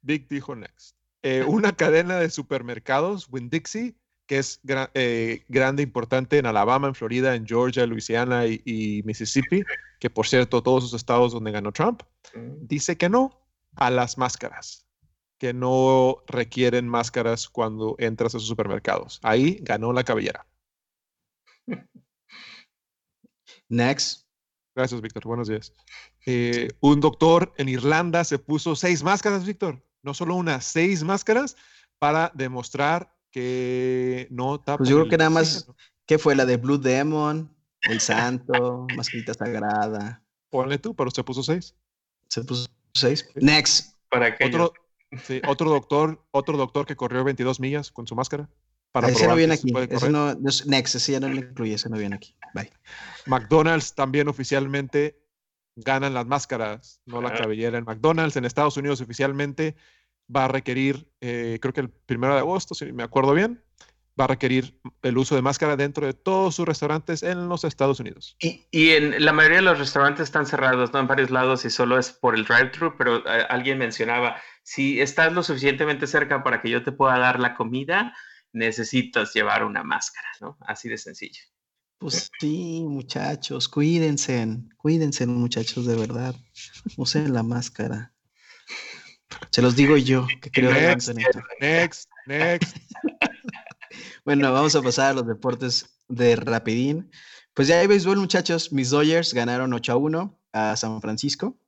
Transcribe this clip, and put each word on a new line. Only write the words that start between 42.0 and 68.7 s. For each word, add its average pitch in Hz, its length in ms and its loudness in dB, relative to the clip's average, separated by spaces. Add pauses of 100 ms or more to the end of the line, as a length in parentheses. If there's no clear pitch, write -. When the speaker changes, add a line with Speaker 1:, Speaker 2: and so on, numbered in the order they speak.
Speaker 3:
Se 113 160 -6
puso 123 240 -6 (260)
seis. 143 420 0
Next. 147 600 2 (140)
Speaker 2:
¿Para 120 260 2
qué - 100 2
Speaker 1:
Otro, 127 260 0 (400)
Speaker 2:
yo? 131 120 -14
Speaker 1:
sí, 131 220 -6
otro 151 240 2
doctor, 151 600 0
otro 139 260 0
doctor 139 300 -2
que 113 100 -8
corrió 127 280 -2
veintidós 131 340 0
millas 139 320 -4
con 117 160 -14
su 113 80 -10
máscara 143 340 -6 (440)
para 120 160 2
Speaker 3:
Ese 127 80 4
no - 40 2
Speaker 1:
probar 170 180 6
Speaker 3:
viene 160 160 6
Speaker 1:
que - 40 0
sí - 60 -6
Speaker 3:
aquí. 123 80 0
Speaker 1:
puede 127 140 0
Speaker 3:
Ese 120 100 -6
Speaker 1:
correr. 123 160 2
Speaker 3:
no, 147 220 2
no 135 140 -2
es, 135 180 -2
next, 131 280 2
ese 131 180 -2
ya 135 80 0
no 135 80 -4
lo 135 80 -4
incluye, 127 380 -6
ese 104 160 -6
no 110 80 -6
viene 101 180 -6
aquí. - 180 -18 (200)
Bye. 101 160 -10 (560)
Speaker 1:
McDonald's 151 680 4
también 143 340 0
oficialmente 139 920 -2 (540)
ganan 135 380 -2
las 123 120 -4
máscaras, 120 800 -6
no 120 160 -10
la 123 80 -4
Speaker 2:
Ajá. 117 140 -6
Speaker 1:
cabellera. 113 360 -4
En 117 60 -8
McDonald's, 147 520 0
en 127 100 -4
Estados 147 320 0
Unidos, 139 240 -4
oficialmente 143 720 -4 (580)
va 131 120 2
a - 20 0
requerir, 131 640 -2 (100)
eh, 117 400 -6
creo 135 140 -4
que 147 80 -4
el 127 80 -6
primero 131 440 -2
de 135 60 4
agosto, 175 340 -4
si 143 180 -12
me 123 100 -8
acuerdo 135 320 2
bien, 226 280 0 (580)
va 135 40 4
a 123 40 0
requerir 131 520 0 (220)
el 135 140 0
uso 131 200 2
de 127 60 2
máscara 143 340 2
dentro 143 280 -2
de 135 80 -2
todos 190 440 0
sus 170 100 -2
restaurantes 156 560 -4
en 175 260 -4
los 175 160 -6
Estados 139 360 0
Unidos. - 400 -16
Speaker 2:
Y, - 320 -6